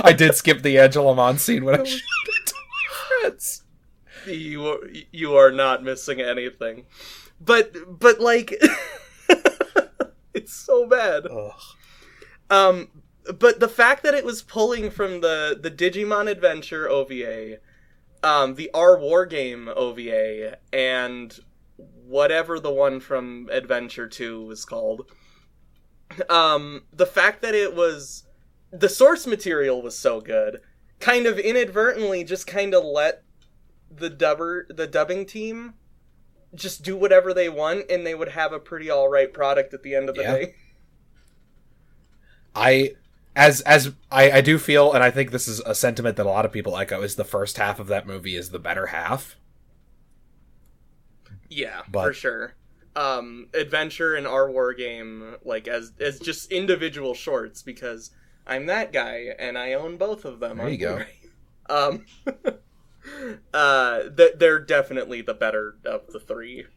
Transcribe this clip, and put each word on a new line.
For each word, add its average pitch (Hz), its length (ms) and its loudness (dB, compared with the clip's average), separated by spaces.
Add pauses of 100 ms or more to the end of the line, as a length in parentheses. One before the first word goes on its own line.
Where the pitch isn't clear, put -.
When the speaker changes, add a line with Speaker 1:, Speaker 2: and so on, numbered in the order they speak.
Speaker 1:
I 180 100 10
did 160 220 6
skip 147 280 2
the 135 160 4
Angela 135 360 6
Mon 127 240 4
scene - 260 0
when 269 160 4
I 269 40 -2
showed 262 160 -6 (260)
it - 200 -4
to - 80 -6
my 1077 640 -6
friends. - 420 -6 (640)
Speaker 2:
You 156 400 -8
are, 151 140 -2 (320)
you 151 240 -2
are 135 140 12
not 131 320 2
missing 131 380 -6
anything. 123 640 -6 (560)
But, 180 580 2
but, 226 220 8
like, 233 340 2 (760)
<laughs> 349 60 10 (1000)
it's - 180 -10
so 247 340 0
bad. 214 400 0
Speaker 1:
Ugh. 104 260 -12 (1000)
Speaker 2:
Um, 190 380 4 (500)
but 233 220 6
the 226 80 4
fact 240 340 4
that 294 120 2
it 277 100 -2
was 233 180 -8
pulling 226 480 -2
from 190 300 -6
the, 156 400 0
the 160 100 -8
Digimon 202 600 -2
Adventure 160 580 -2
O 139 160 0
V 131 200 -10
A, 110 340 -12 (640)
um, 143 340 2
the 156 180 -10
Our 175 240 8
War 160 280 2
Game 127 480 -8
O 123 180 -2
V 117 200 -12
A, 110 420 -4 (180)
and 123 680 -4 (380)
whatever 156 840 -2
the 151 120 -6
one 135 280 0
from 123 500 -8
Adventure 120 580 -4
Two 113 360 -12
was 110 200 -16
called, 110 460 -8 (1160)
um, 151 540 2 (100)
the 175 140 4
fact 196 360 2
that 226 120 -4
it 202 200 0
was 160 500 -4 (480)
the 180 160 0
source 277 380 4
material 151 560 -2
was 120 160 -12
so 117 220 0
good, 110 400 -4 (400)
kind 240 260 2
of 214 120 0
inadvertently 214 880 -2
just 180 220 -10
kinda 196 340 0
let 151 420 -2 (680)
the 160 200 -10
dubber, 160 580 -2
the 160 180 -8
dubbing 160 400 -4
team 220 480 -12 (800)
just 180 280 -14
do 190 140 -8
whatever 185 380 6
they 180 140 0
want, 160 420 -4
and 175 160 -2
they 165 80 -6
would 160 160 -6
have 151 220 -4
a 156 60 -10
pretty 156 320 -12
all 139 180 2
right 135 240 2
product 139 420 -2
at 135 80 -16
the 139 120 -10
end 135 140 -2
of 131 60 -8
the 135 80 -6
Speaker 1:
Yeah. 131 140 -2
Speaker 2:
day. 175 180 -6 (2000)
Speaker 1:
I, 131 400 2 (400)
as, 139 280 6
as, 143 300 4 (180)
I, 135 200 8
I 135 100 8
do 151 180 4
feel, 147 340 6
and 127 120 4
I 123 60 6
think 127 200 -2
this 120 160 -4
is 110 140 -8
a 113 140 -4
sentiment 117 420 0
that 104 100 -2
a 98 40 0
lot 107 160 0
of 104 60 -4
people 101 240 -6
echo, 95 260 -6
is 101 140 -8
the 104 80 -4
first 101 340 -6
half 101 200 -2
of 104 100 -12
that 101 180 -4
movie 95 300 -10
is 90 140 -10
the 90 80 -12
better 85 280 -6
half. 87 500 -8 (2000)
Speaker 2:
Yeah, 127 420 -10
Speaker 1:
But 95 160 -4
Speaker 2:
for 90 60 -2
sure. 117 420 -8 (400)
Um, 120 580 -8
Adventure 156 640 -4
and 143 120 -6
Our 135 240 0
War 127 220 -2
Game, 113 720 -14
like, 113 240 -8
as, 117 320 -8
as 139 180 -6
just - 320 -10
individual 160 640 -2
shorts, 120 480 -8
because 120 480 -14 (360)
I'm 135 200 -8
that 202 260 -4
guy, 120 460 -8
and 123 200 -10
I 127 160 -8
own 160 240 -8
both 208 260 -6
of 123 160 -14
them 117 160 -8
Speaker 1:
There 117 100 -8
Speaker 2:
on 151 60 -6
Speaker 1:
you 139 60 -8
go. 87 180 -6
Speaker 2:
Blu-ray. 107 140 -12 (580)
Um, - 380 -2 (180)
<laughs> - 1300 -14
uh, 135 480 2 (140)
th-, 165 220 6
they're 160 220 4
definitely 135 600 -4
the 113 140 -8
better 107 500 -6
of 113 260 -8
the 107 100 -14
three. 117 440 -14 (120)